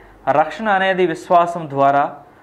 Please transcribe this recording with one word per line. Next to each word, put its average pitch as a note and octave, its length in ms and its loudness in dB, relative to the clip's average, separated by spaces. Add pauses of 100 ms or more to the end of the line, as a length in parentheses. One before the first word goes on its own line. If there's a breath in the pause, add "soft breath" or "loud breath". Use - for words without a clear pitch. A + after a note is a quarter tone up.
(320 loud breath)
రక్షణ D#3 380 0
అనేది F#3+ 380 0
విశ్వాసం E3+ 600 -2
ద్వారా, C#3 460 0 (280 soft breath)